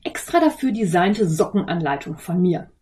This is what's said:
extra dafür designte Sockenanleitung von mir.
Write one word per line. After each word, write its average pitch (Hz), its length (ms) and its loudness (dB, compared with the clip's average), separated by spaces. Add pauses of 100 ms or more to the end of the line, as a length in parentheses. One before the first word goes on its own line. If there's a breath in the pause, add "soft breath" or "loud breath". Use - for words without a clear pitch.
extra - 360 -2
dafür 269 320 2
designte 202 560 2
Sockenanleitung 165 920 -2
von 175 220 -2
mir. 175 300 0 (120)